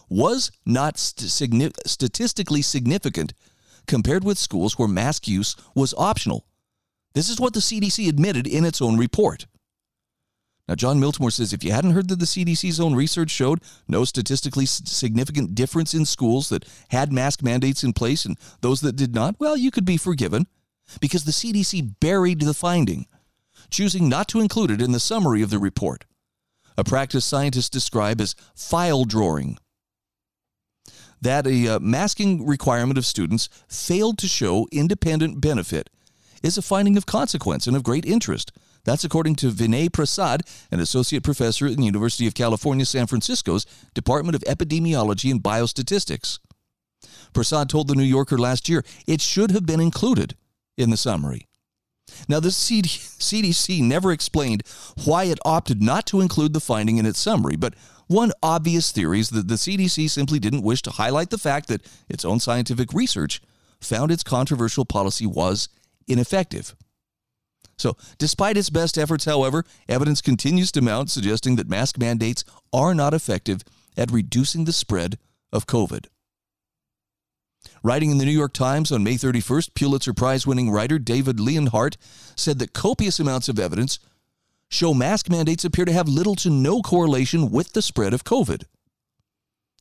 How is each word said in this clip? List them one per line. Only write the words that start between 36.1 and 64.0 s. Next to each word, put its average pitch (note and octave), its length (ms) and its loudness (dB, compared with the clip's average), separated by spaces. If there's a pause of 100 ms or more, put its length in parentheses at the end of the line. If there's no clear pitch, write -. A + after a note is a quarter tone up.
is D#3+ 160 0
a G3+ 60 -4
finding G3+ 340 4
of G3+ 80 0
consequence - 640 -2
and B2 80 2
of C3+ 80 -2
great B2 220 0
interest. G3 460 -2 (320)
That's A#2+ 200 0
according D#3+ 340 0
to C3 120 0
Vinay A#2 420 2
Prasad, D#3 520 0 (260)
an E2+ 100 -2
associate B2+ 440 0
professor C3 420 0
in C3+ 120 0
the C3+ 80 2
University A2 420 0
of G2+ 80 -2
California, B2+ 500 0
San B2 220 0
Francisco's G#2+ 580 -2 (300)
Department D3+ 400 0
of - 80 -4
Epidemiology C#3+ 880 0
and A#2+ 100 0
Biostatistics. A#2 960 -2 (960)
Prasad C#3+ 340 0
told D3+ 200 0
The C#3 80 2
New C3+ 80 4
Yorker C3+ 340 2
last B2 320 0
year, E3 160 2 (220)
"It D#3 140 0
should G#3 280 2
have F#3 160 2
been D#3+ 140 2
included E3 560 2 (420)
in A#2+ 140 4
the A2 60 2
summary." D2 500 -4 (800)
Now, D3 120 2
the E3+ 120 2
C G#3+ 320 0
D - 680 -2
C E3+ 300 0
never D#3+ 300 4
explained C#3 500 0 (420)
why D#3+ 200 2
it F3 200 0
opted D3 380 2
not C3+ 260 2
to G3 140 2
include D#3 320 2
the D#3 60 0
finding A2 380 0
in A2 100 2
its G#2+ 100 0
summary, G#2 380 0
but F2 180 -2 (320)
one A3 260 4 (120)
obvious E3 480 2
theory F2+ 280 0
is A2 120 0
that A2 160 -2
the A2 100 -2
C F#3+ 200 -2
D F#3 100 2
C D#3 200 0
simply D3 300 0
didn't A#2+ 240 0
wish A2+ 220 2
to - 80 -8
highlight C#3 400 0
the A3 80 -4
fact D3 300 -2
that A2 140 -2 (240)
its - 160 -8
own G2+ 160 0
scientific A#2+ 540 -2
research D#3+ 480 -2 (400)
found C3 300 0